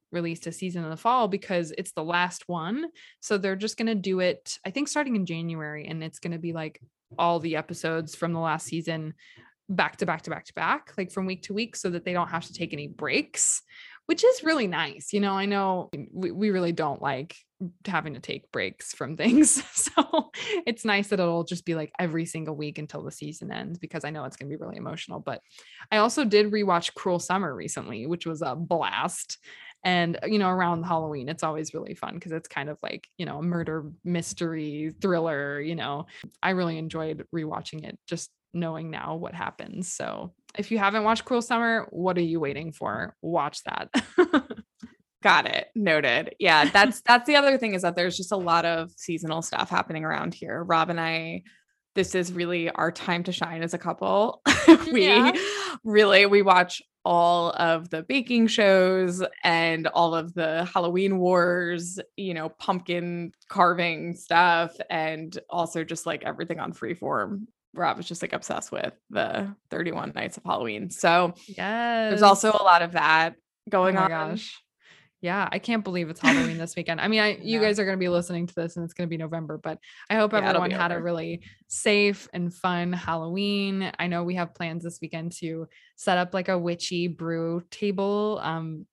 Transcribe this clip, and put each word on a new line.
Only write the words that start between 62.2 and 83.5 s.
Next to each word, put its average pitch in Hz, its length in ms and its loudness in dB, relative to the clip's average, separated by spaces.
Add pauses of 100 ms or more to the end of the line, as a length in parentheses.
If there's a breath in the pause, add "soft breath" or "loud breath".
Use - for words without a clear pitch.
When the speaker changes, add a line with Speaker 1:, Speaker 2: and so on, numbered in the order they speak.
Speaker 2:
know, 160 160 -6
pumpkin 175 840 -4 (160)
carving 175 640 2
stuff, 170 640 4 (140)
and 160 480 -4 (100)
also 165 360 -2
just, 160 200 -8
like, 160 200 -4
everything 165 340 -6
on 160 140 -6
Freeform. 165 760 -4 (280)
Rob 165 240 0
is 175 80 -10
just, - 160 -8
like, - 120 -6
obsessed - 380 -6
with - 200 -4 (180)
the - 440 -2 (160)
thirty-one 165 440 -4
Nights - 220 -6
of - 80 -18
Halloween. 117 460 -4
So 175 420 4 (140)
Speaker 1:
Yes. 220 640 -2
Speaker 2:
there's 208 120 2
also 202 280 8
a 208 140 2
lot 175 180 10
of 170 100 -2
that 160 420 4 (360)
going 185 260 4
Speaker 1:
Oh 190 40 4
my 190 120 4
Speaker 2:
on. 160 180 -2
Speaker 1:
gosh. - 280 -8 (640 soft breath)
Yeah, 180 300 0
I 190 80 -2
can't 220 240 -2
believe 175 260 -4
it's 170 80 -12
Halloween 262 400 2
this 165 160 -8
weekend. 170 260 -4
I - 60 0
mean, 214 140 4
I, 208 200 2
you 226 180 0
Speaker 2:
<laughs> - 20 0
No. 214 40 6
Speaker 1:
guys 208 140 4
are 208 60 0
gonna 190 120 0
be 185 120 0
listening 175 400 0
to - 80 -16
this 170 200 -4
and 175 80 -6
it's 170 80 -10
gonna 175 140 -4
be 165 100 -4
November, 156 400 -6
but 156 220 -8 (320 loud breath)
I 208 60 0
hope 214 160 4
Speaker 2:
Yeah, 214 60 2
it'll - 100 2
Speaker 1:
everyone 175 220 2
Speaker 2:
be 185 40 -2
Speaker 1:
had 175 160 0
a 175 60 -2
Speaker 2:
over. 165 80 -4
Speaker 1:
really 170 400 -4 (240 soft breath)
safe 208 640 2
and 175 200 -4
fun 175 400 -2
Halloween. 190 1080 -2